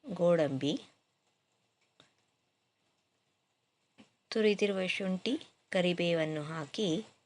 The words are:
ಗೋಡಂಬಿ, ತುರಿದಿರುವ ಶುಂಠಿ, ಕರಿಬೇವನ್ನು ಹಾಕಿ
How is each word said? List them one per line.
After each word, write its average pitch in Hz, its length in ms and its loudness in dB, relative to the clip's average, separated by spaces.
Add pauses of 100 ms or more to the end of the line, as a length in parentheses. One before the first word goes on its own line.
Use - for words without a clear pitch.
(140)
ಗೋಡಂಬಿ, 160 680 2 (3500)
ತುರಿದಿರುವ 202 580 2
ಶುಂಠಿ, 196 600 -4 (220)
ಕರಿಬೇವನ್ನು 170 760 0
ಹಾಕಿ 165 640 -4 (200)